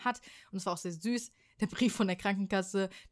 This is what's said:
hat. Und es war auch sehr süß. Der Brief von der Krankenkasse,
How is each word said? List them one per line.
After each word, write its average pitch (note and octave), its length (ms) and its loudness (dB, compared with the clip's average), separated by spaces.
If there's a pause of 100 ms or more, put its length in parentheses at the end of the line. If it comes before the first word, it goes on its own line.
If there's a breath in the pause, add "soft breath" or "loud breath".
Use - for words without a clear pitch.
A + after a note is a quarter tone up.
hat. B3 180 -2 (280 loud breath)
Und G3 60 -8
es F#3 80 -6
war F#3+ 80 0
auch E3 60 -2
sehr F3 140 -4
süß. A3+ 380 -2 (300 soft breath)
Der G#3+ 60 4
Brief - 280 2
von G3+ 120 2
der F#3 100 2
Krankenkasse, G3 720 0 (240 loud breath)